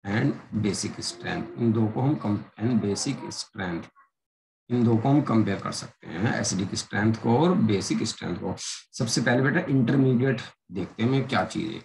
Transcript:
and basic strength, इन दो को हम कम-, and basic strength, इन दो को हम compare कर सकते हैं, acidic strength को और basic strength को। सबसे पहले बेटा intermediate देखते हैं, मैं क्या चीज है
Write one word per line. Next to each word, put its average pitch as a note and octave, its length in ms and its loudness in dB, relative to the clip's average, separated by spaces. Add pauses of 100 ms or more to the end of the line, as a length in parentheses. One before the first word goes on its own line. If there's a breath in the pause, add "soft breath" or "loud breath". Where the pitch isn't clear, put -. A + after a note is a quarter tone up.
and A#2 320 0 (240)
basic F2+ 420 -4
strength, - 540 -8
इन A#2 160 2
दो A2+ 140 4
को A2 140 -2
हम C#3+ 160 2
कम-, G#2 260 -2 (160)
and A2+ 220 2
basic G2+ 520 -4
strength, F2+ 560 -8 (800)
इन A#2+ 140 2
दो A2+ 140 4
को A#2 120 2
हम C#3+ 140 6
compare G#2 360 2
कर - 140 -6
सकते - 340 -14
हैं, E2 280 -2
acidic F#2+ 420 -2
strength G#2+ 400 0
को A#2 220 2
और F3 140 4 (120)
basic G#2 400 0
strength - 320 -6
को। F#2 180 -6 (380 loud breath)
सबसे A#2+ 280 -2
पहले B2 200 4
बेटा C#3+ 180 2 (100)
intermediate C3 720 4 (300)
देखते F#2 320 -6
हैं, B2 60 2
मैं C3+ 180 0
क्या F2+ 180 0
चीज E2+ 220 -6
है - 180 -10